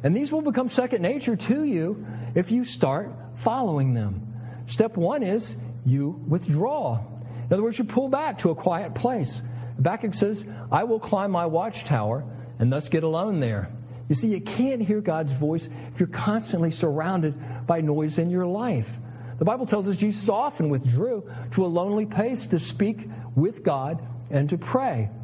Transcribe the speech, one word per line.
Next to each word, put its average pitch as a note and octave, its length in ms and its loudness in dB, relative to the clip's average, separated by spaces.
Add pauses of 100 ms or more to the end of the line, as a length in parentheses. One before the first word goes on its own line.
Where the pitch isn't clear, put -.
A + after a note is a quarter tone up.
And D#3 100 6
these C#4+ 180 0
will D#4 100 0
become B3+ 260 2
second B3 320 0
nature A#3+ 340 0
to C#4+ 300 0
you G3+ 400 0 (300)
if F3+ 180 2
you B3 120 2
start D3+ 460 0 (260)
following E3+ 580 2
them. G2+ 260 -2 (460)
Step A3+ 300 0
one A3 260 2
is G#3 340 -2 (280)
you C#3 440 2
withdraw. E3+ 720 2 (500)
In - 40 4
other G3 100 4
words, A3+ 160 0
you B3 60 0
pull C4 240 0
back C4+ 300 0
to E3+ 120 4
a D#3 40 0
quiet F3+ 400 0
place. A#3 480 0 (340)
Habakkuk F#3+ 360 2
says, G3+ 320 0 (260)
"I E3 140 4
will A3 160 2
climb G3+ 300 0
my E3+ 160 2
watchtower D3 760 0 (340)
and A#2+ 140 4
thus D3 160 -2
get D#3+ 140 2
alone E3 380 0
there." G#2 300 -2 (380)
You D3+ 60 4
see, A3+ 140 2
you F#3+ 140 0
can't B3 400 0
hear G#3 180 2
God's D#3+ 320 0
voice D3+ 380 0 (240)
if - 40 -12
you're F3 80 4
constantly F#3+ 640 0
surrounded D#3+ 640 2 (320)
by E3 140 4
noise D3+ 380 2
in E3+ 100 2
your F3+ 180 0
life. F#3 540 -2 (380)
The D#3 60 2
Bible B3 220 2
tells G3+ 220 2
us F#3+ 80 2
Jesus G#3 320 0
often A3 400 2
withdrew C#3+ 600 2 (240)
to F#3 120 4
a - 20 2
lonely G3+ 400 2
place A3 400 0
to E3 140 2
speak - 480 -2 (260)
with E3 300 2
God D3 360 0 (300)
and C#3+ 200 2
to F3 80 0
pray. D#3 520 0 (140)